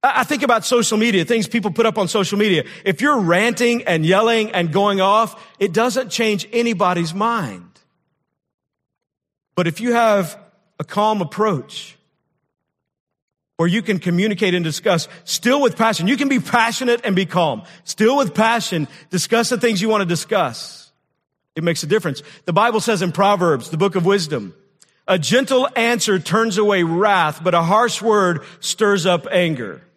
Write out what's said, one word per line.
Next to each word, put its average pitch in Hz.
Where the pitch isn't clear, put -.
I, 262
I 240
think 269
about 233
social 233
media, 214
things 226
people 214
put 220
up 220
on 185
social 202
media. 190
If 190
you're 277
ranting 233
and 160
yelling 220
and 175
going 196
off, 208
it -
doesn't 226
change 214
anybody's 180
mind. 170
But 180
if 170
you 240
have 214
a -
calm 214
approach, 180
where 170
you 208
can 196
communicate 185
and 180
discuss, 165
still 269
with 262
passion. 214
You 262
can 277
be 262
passionate 233
and 196
be 202
calm. 147
Still 226
with 269
passion, 214
discuss 226
the 240
things 220
you 220
wanna 208
discuss. 165
It 160
makes 170
a 165
difference. 165
The 175
Bible 220
says 202
in 180
Proverbs, 175
the 160
book 190
of 175
wisdom, 151
"A 185
gentle 254
answer 226
turns 214
away 208
wrath, 170
but 175
a 170
harsh 214
word 196
stirs 202
up 175
anger." 147